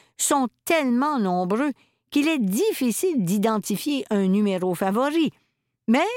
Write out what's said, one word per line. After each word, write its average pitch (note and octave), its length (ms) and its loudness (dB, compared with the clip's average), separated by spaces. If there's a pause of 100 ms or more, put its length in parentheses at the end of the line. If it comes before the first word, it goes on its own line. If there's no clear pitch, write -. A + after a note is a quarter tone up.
(180)
sont C4+ 300 0 (160)
tellement C#4 560 0
nombreux F#3+ 500 0 (400)
qu'il C#4+ 160 2
est D#4+ 140 0
difficile C4 840 0
d'identifier G#3+ 840 -2
un G3 160 2
numéro F#3 480 0
favori, B3+ 560 0 (560)
mais C#4+ 300 2